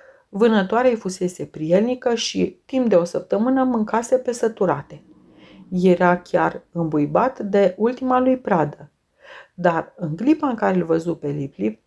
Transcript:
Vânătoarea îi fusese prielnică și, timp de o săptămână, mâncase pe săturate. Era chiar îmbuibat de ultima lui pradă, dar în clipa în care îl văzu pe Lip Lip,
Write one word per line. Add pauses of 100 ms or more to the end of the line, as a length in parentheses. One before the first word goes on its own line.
(280)
Vânătoarea
îi
fusese
prielnică
și,
timp
de
o
săptămână,
mâncase
pe
săturate. (800)
Era
chiar (100)
îmbuibat
de
ultima
lui
pradă, (640)
dar
în
clipa
în
care
îl
văzu
pe
Lip
Lip,